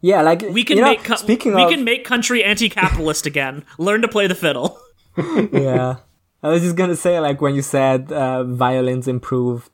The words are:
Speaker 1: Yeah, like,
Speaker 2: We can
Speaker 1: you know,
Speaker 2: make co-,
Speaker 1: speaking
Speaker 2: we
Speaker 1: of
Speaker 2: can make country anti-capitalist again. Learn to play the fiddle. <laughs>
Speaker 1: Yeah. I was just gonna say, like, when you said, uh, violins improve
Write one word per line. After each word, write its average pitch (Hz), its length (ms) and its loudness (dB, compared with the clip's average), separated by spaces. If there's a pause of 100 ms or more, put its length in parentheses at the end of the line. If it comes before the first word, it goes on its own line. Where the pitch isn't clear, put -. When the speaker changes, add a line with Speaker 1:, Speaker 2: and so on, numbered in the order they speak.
Speaker 1:
Yeah, 180 200 4
like, 170 200 4
Speaker 2:
We 214 220 -2
can - 140 2
Speaker 1:
you 226 60 6
know, 277 60 6
Speaker 2:
make 226 140 0
co-, 220 120 -2
Speaker 1:
speaking - 380 0
Speaker 2:
we 185 100 6
Speaker 1:
of 175 60 4
Speaker 2:
can 262 140 0
make 240 200 -2
country 240 400 0
anti-capitalist 185 800 0
again. 139 380 -4 (140)
Learn 208 240 0
to 233 60 0
play 214 180 0
the 190 80 0
fiddle. 143 500 -2
<laughs> - 40 -20 (640)
Speaker 1:
Yeah. 127 440 0 (460)
I 147 80 -2
was 170 120 2
just 175 140 -2
gonna 180 200 0
say, 175 240 0
like, 143 200 -2
when 139 140 0
you 139 80 -2
said, 135 500 0
uh, 131 320 -2
violins 127 640 0
improve 123 640 -2